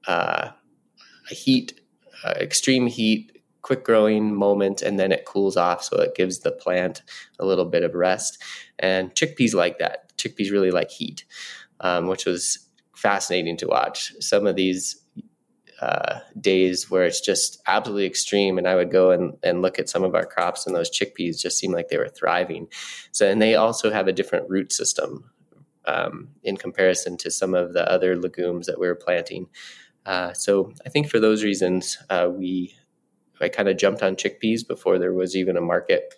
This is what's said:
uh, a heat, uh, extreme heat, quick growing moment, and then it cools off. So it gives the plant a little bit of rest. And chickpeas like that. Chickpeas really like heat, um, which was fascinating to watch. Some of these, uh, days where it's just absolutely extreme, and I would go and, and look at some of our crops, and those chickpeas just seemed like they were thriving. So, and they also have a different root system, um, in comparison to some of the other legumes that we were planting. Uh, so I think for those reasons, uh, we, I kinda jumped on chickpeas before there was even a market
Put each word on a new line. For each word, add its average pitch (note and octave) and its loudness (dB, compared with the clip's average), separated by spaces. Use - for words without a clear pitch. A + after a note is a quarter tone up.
uh, A#1+ -2
a - -10
heat, - 0
uh, - -2
extreme B2+ 2
heat, A2 0
quick C3 -2
growing G#2+ 4
moment, G2+ 2
and G2 0
then F#2+ 2
it D2+ 0
cools G2 0
off. F2 2
So - -2
it - 2
gives F#2 -2
the - -2
plant F2+ -2
a F#2+ -4
little F#2 2
bit F2 0
of E2+ -2
rest. F#2 0
And F#2 0
chickpeas B2 2
like F2 2
that. - -4
Chickpeas - -4
really G2 4
like F2 0
heat, - -12
um, F2 0
which F#2+ -2
was F2 -2
fascinating F2+ 0
to E2+ -6
watch. - -2
Some G2+ 2
of F#2+ 2
these, F#2 -2
uh, - -4
days F#2 2
where F#2 2
it's E2+ 0
just - -2
absolutely G2+ 0
extreme, F#2+ 0
and F2+ 0
I F#2 4
would F2+ 2
go F#2 6
and, F2 2
and F2+ 0
look F#2 0
at E2+ -6
some F#2 0
of F2 0
our F2 0
crops, - -4
and F#2 -4
those E2+ -2
chickpeas F2 -4
just - -4
seemed F#2 -2
like E2+ -4
they D#2+ -2
were - -2
thriving. E2+ -2
So, G2 2
and G#2+ 2
they A2 6
also A2+ 2
have G2 0
a F#2 2
different F#2 -2
root F#2+ -2
system, - -4
um, E2 -4
in G2 -4
comparison F#2 0
to E2 -8
some F#2+ -2
of F2 0
the F2 2
other F#2 4
legumes F2 -4
that F2+ -6
we F2+ 0
were F2 0
planting. F2+ -4
Uh, F2+ -4
so G2 0
I - -10
think D3 0
for A#2 2
those A2 4
reasons, F#2 0
uh, F2+ 2
we, F#2 -4
I F2 0
kinda G2 0
jumped G2 2
on F#2+ 0
chickpeas A2+ -2
before F#2 0
there F2+ 0
was F#2 -2
even F#2 0
a F2 0
market F2 0